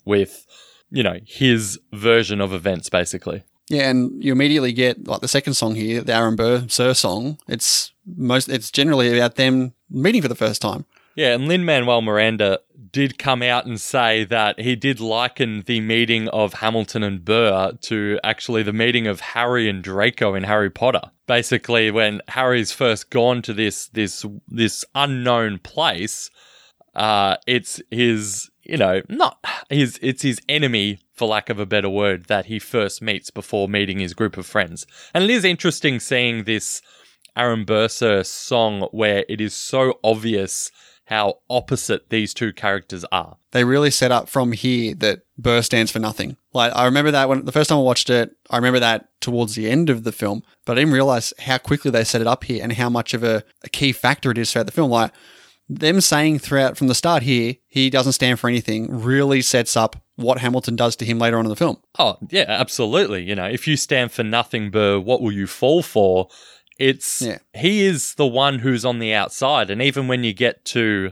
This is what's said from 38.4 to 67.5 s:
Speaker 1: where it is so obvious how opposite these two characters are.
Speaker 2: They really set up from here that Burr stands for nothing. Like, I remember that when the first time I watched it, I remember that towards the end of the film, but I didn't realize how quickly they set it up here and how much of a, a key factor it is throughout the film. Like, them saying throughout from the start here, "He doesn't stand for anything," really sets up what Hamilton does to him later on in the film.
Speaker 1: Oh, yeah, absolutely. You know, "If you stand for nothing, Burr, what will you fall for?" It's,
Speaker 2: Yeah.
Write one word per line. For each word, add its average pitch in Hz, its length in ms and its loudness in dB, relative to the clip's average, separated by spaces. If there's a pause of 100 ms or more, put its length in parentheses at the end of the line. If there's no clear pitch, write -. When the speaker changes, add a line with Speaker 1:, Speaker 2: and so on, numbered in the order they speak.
Speaker 1:
where 104 380 0
it 107 120 -6
is 104 120 -4
so 131 500 -2
obvious 107 680 -2 (340)
how 107 300 0 (140)
opposite 120 600 -2
these 110 240 -2
two 110 180 -4
characters 98 640 -6
are. 82 240 -6 (140)
Speaker 2:
They 123 120 2
really 139 280 4
set 127 200 2
up 120 160 2
from 123 240 0
here 117 440 -2
that 107 260 0 (160)
Burr 120 240 2
stands 110 280 0
for 113 100 -4
nothing. 110 360 -6 (160)
Like, 120 240 0
I 123 80 2
remember 143 280 4
that 135 180 2
when 135 160 0
the - 80 -6
first 151 160 2
time 151 80 4
I 139 40 4
watched 127 280 2
it, 120 260 0 (140)
I 120 80 0
remember 123 220 2
that 113 280 2 (140)
towards 120 340 -2
the 110 140 -2
end 156 200 4
of 113 140 0
the 117 80 -4
film, 104 320 -4 (220)
but 120 120 -2
I 135 40 4
didn't 147 120 4
realize 131 460 2
how 131 200 -2
quickly 143 320 -2
they 117 120 2
set 117 160 0
it 113 80 0
up 120 160 0
here 117 180 -4
and 117 120 -4
how 120 160 -2
much 120 240 -2
of 117 100 -4
a, 110 200 2 (200)
a - 60 -20
key 135 240 0
factor 131 380 2
it 117 60 -2
is 117 140 -2
throughout 117 140 0
the 98 80 -8
film. 147 180 2
Like, 117 200 4 (580)
them 156 320 2
saying 151 380 2
throughout 135 380 2
from 139 100 2
the 123 80 2
start 165 280 2
here, 123 320 0 (120)
"He 131 220 2
doesn't 131 240 2
stand 127 260 2
for 120 100 0
anything," 113 380 -2 (140)
really 135 400 2
sets 120 340 0
up 113 220 0 (180)
what 123 240 0
Hamilton 120 380 -2
does 120 200 2
to 113 80 -8
him 117 140 -2
later 117 180 2
on 113 80 2
in 110 40 -2
the 104 80 -4
film. 165 200 0 (220)
Speaker 1:
Oh, 113 180 2 (120)
yeah, 185 180 0
absolutely. 107 760 0
You 101 120 -4
know, 90 120 -4
"If 120 200 -6
you 151 80 2
stand 127 380 -2
for 120 100 -2
nothing, 110 480 -2
Burr, 101 280 4
what 117 220 0
will 110 120 0
you 98 140 -2
fall 156 360 2
for?" 92 440 2 (520)
It's, 135 440 0
Speaker 2:
Yeah. 110 160 -6 (160)